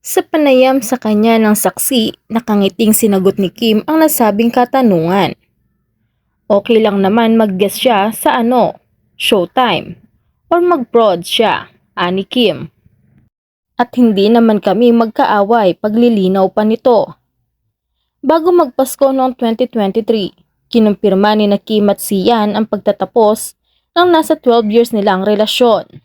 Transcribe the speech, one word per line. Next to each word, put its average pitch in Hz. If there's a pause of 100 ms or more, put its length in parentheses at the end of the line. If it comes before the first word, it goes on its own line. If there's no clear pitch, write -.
Sa -
panayam 262
sa -
kanya 214
ng 214
saksi, -
nakangiting 214
sinagot 196
ni 175
Kim 220
ang 320
nasabing 233
katanungan. 196 (1120)
Okay 214
lang 202
naman 220
mag-guest 202
siya 220
sa 262
ano, 233 (400)
Showtime, 208 (480)
or 349
mag-prod 226
siya, 214 (240)
ani 185
Kim. 175 (1040)
At 247
hindi 214
naman 226
kami 233
magkaaway, 214
paglilinaw 208
pa 214
nito. 214 (1040)
Bago 320
magpasko 269
noong 262
twenty 233
twenty-three, 214 (400)
kinumpirma 208
ni 208
na 202
Kim 208
at 202
Sian 208
ang 220
pagtatapos 208 (400)
ng 359
nasa 320
twelve 233
years 233
nilang 196
relasyon. 214